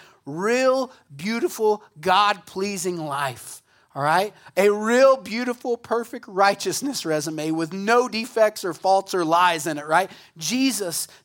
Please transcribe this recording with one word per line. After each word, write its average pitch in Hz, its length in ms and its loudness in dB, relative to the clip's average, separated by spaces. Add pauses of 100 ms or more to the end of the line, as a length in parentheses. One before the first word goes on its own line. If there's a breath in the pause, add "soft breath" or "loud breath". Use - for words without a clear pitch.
(260 loud breath)
Real, 247 680 0 (240 loud breath)
beautiful, 214 680 -2 (180 loud breath)
God-pleasing 190 1000 -2
life, 143 600 -8 (360 soft breath)
all 139 80 -4
right? 180 300 2 (240 loud breath)
A 202 140 4
real, 247 480 4
beautiful, 240 580 -6
perfect 240 500 -6
righteousness 202 760 0
resume 156 460 -2
with 160 240 -4
no 226 340 2
defects 220 560 0
or 175 80 -4
faults 190 400 0
or 180 100 0
lies 165 440 2
in 156 100 -4
it, 147 100 -10
right? 170 240 2 (280 loud breath)
Jesus 196 720 -4 (160 loud breath)